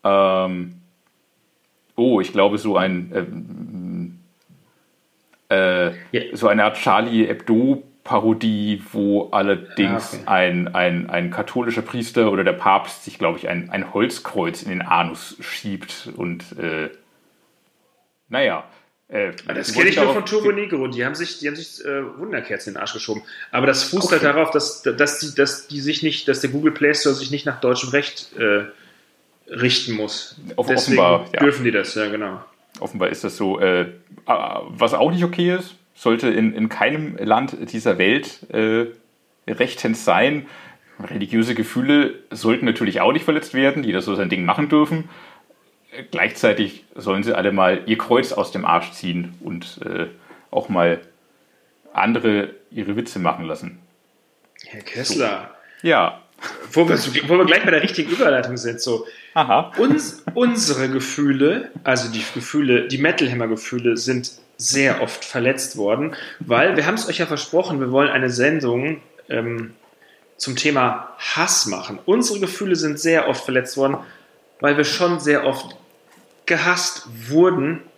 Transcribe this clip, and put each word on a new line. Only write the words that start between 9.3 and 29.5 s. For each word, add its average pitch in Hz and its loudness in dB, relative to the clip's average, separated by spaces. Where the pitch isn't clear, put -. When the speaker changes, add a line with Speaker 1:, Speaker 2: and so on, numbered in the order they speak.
Speaker 1:
allerdings 101 0
Speaker 2:
Ah, 113 -12
okay. - -14
Speaker 1:
ein, 90 2
ein, 87 0
ein 87 -2
katholischer 113 -4
Priester 117 0
oder 95 2
der 90 4
Papst 98 2
sich, - -16
glaub 82 0
ich, - -8
ein, 87 -6
ein 95 -6
Holzkreuz 101 -2
in 107 -10
den 90 -4
Anus 85 -2
schiebt - -10
und, 87 -8
äh, 80 -4
naja, 113 0
äh, 101 -2
Speaker 2:
Ah, - -8
das - -6
Speaker 1:
ich 110 -6
Speaker 2:
kenn - 0
Speaker 1:
wollte 180 8
Speaker 2:
ich 185 2
nur 147 4
Speaker 1:
darauf 135 2
Speaker 2:
von 202 -2
Turbo 214 0
Speaker 1:
hin- 196 -2
Speaker 2:
Negro, 180 -2
die 120 -4
haben 139 -2
sich, 165 -8
die 143 -6
haben 147 -4
sich, - -16
äh, 139 -6
Wunderkerzen 123 -6
in 95 -12
den - -8
Arsch 104 -6
geschoben. 107 -6
Aber 127 2
das 135 4
fußt 185 0
halt 160 6
Speaker 1:
Okay. 147 4
Speaker 2:
darauf, 156 2
dass, - -2
dass 143 0
die, 147 -8
dass - 0
die 143 -8
sich 147 -4
nicht, 151 -2
dass 131 0
der 131 -2
Google 151 0
Play 147 2
Store 143 2
sich 135 -8
nicht 143 -4
nach 127 -6
deutschem 127 0
Recht, - -4
äh, 104 2